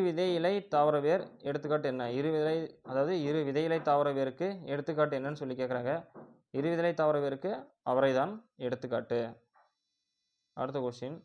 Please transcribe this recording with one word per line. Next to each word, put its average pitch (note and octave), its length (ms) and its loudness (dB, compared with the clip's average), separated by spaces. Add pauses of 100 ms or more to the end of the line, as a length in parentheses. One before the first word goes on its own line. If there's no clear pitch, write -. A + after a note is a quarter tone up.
விதை F3 200 0 (120)
இலை E3+ 140 2 (200)
தாவர D3+ 320 6
வேர் E3 180 2 (260)
எடுத்துக்காட்டு D3 440 0
என்ன? B2+ 100 -2 (160)
இரு D3 160 0
விதை, D#3 220 2 (340)
அதாவது C#3 240 2 (140)
இரு D#3 200 0
விதை C#3 200 0
இலை E3 100 2 (100)
தாவர C#3+ 200 4 (100)
வேருக்கு C3+ 300 -2 (240)
எடுத்துக்காட்டு D3 460 0
என்னன்னு C#3+ 220 -6
சொல்லி C3 200 -6
கேக்குறாங்க. B2+ 320 -2 (640)
இரு C#3+ 140 0
விதை E3 120 0
இலை E3+ 160 2
தாவர D3+ 240 4
வேருக்கு C#3 280 -4 (380)
அவரை C3 280 4
தான் D#3+ 140 0 (340)
எடுத்துக்காட்டு. A#2+ 540 -2 (1400)
அடுத்த C3+ 280 -4
கொஸ்டின், B2 400 -8